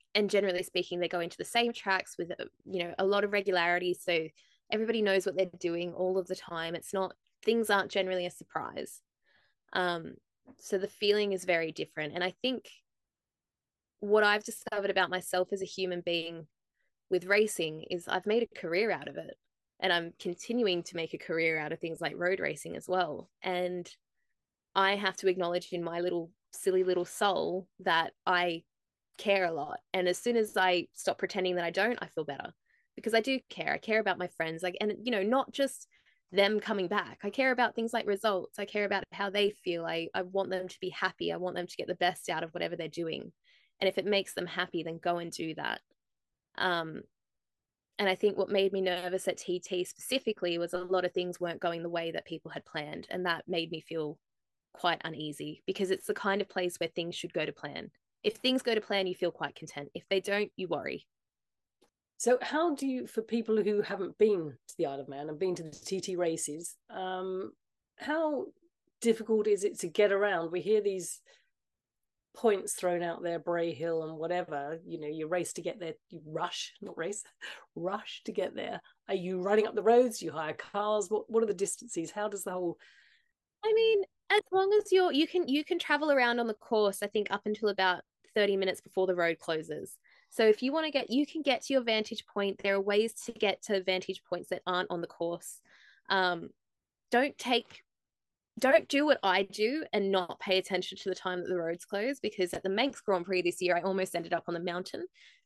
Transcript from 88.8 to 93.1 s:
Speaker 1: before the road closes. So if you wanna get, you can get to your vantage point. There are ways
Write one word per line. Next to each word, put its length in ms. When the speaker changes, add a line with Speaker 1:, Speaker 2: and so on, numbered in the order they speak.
Speaker 1:
before 260
the 80
road 240
closes. 580
So 140
if 160
you 120
wanna 180
get, 200
you 140
can 180
get 200
to 100
your 120
vantage 420
point. 340
There 140
are 60
ways 340